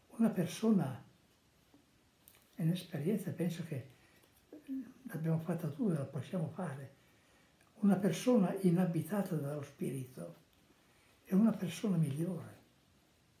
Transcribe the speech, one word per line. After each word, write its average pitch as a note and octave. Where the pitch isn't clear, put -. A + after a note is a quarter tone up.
una A3+
persona, F#3+
è -
un'esperienza, E3
penso E3+
che -
l'abbiamo D#3+
fatta E3
tutti, G3+
la C#3
possiamo D3+
fare, C#3
una G3
persona G3
inabitata F3
dallo C#3+
Spirito C3+
è -
una G#3+
persona F#3
migliore. C#3+